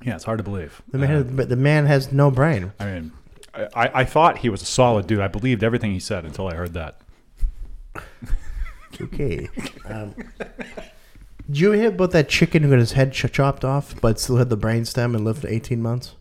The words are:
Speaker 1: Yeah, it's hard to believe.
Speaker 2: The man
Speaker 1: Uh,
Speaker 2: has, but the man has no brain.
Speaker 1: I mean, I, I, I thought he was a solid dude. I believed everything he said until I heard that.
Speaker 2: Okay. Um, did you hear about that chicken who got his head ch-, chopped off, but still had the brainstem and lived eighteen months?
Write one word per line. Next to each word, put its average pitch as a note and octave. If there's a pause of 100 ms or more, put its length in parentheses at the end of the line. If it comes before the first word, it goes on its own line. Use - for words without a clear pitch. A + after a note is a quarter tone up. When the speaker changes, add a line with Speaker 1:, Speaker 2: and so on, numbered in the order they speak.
Speaker 1:
Yeah, A#2+
it's -
hard A2+
to G2+
believe. F2+ (100)
Speaker 2:
The C3
man C#3
Speaker 1:
Uh, D3+
Speaker 2:
has, C#3+
but C3
the B2
man D3
has C3+
no C#3+
brain. B2+
Speaker 1:
I G2+
mean, E2+ (420)
I, - (120)
I, B2+
I B2+
thought D#3
he A#2+
was F#2+
a -
solid A#2
dude. G#2+
I F#2+
believed A2
everything A2+
he F2+
said F2+
until F#2
I E2+
heard E2+
that. D#2+ (2000)
Speaker 2:
Okay. - (380)
Um, G#2+ (1300)
did C#3+
you G3+
hear G#3+
about F3+
that D#3
chicken E3
who C#3+
got C3
his A#2
head C3+
ch-, -
chopped C#3
off, C#3
but A2+
still B2
had B2
the A2
brainstem A#2
and G#2+
lived A2+
eighteen A2+
months? A#2+